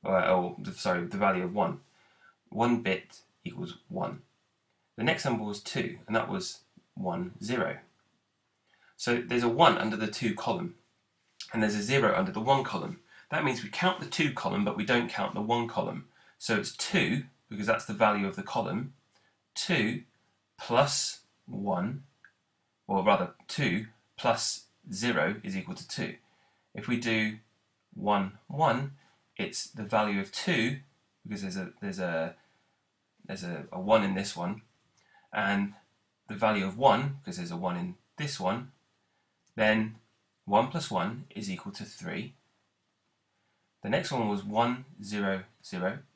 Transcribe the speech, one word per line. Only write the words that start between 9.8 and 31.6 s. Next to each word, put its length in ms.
the 100
two 280
column, 400
and 100
there's 140
a 60
zero 340
under 160
the 80
one 240
column. 380
That 140
means 180
we 80
count 300
the 60
two 260
column, 320
but 140
we 80
don't 240
count 240
the 80
one 260
column. 380
So 180
it's 220
two, 460
because 160
that's 180
the 100
value 320
of 120
the 60
column, 500
two 500
plus 640
one, 580
or 160
rather, 300
two 380
plus 520
zero 500
is 140
equal 180
to 120
two. 280
If 140
we 100
do 420
one, 440
one, 460
it's 320
the 160
value 380
of 100
two, 460
because 140
there's 160
a, 140